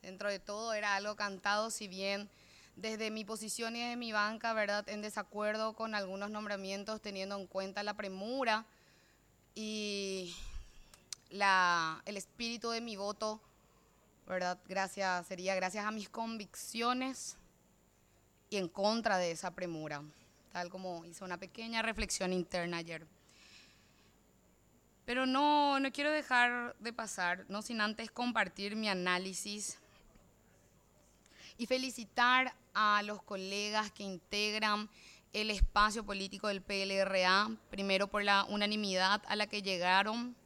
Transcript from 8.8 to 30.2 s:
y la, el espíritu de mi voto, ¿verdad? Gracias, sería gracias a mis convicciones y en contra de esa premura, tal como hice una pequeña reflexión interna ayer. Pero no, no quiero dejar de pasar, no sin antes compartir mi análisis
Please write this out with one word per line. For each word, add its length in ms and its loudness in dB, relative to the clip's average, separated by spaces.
y 800 -4
la, 760 4
el 100 -6
espíritu 540 -6
de 100 -2
mi 160 -6
voto, 460 -4
¿verdad? 380 0
Gracias, 600 0
sería 280 0
gracias 300 0
a 60 0
mis 160 -6
convicciones 1300 -4
y 60 -4
en 140 -2
contra 480 2
de 140 2
esa 200 -4
premura, 500 -6
tal 160 -4
como 360 -8
hice 200 -14
una 120 -4
pequeña 440 -4
reflexión 500 0
interna 460 0
ayer. 280 -8
Pero 200 0
no, 540 6
no 120 2
quiero 200 0
dejar 680 2
de 160 -8
pasar, 560 -2
no 140 -4
sin 180 -2
antes 300 -2
compartir 640 0
mi 140 0
análisis 920 -2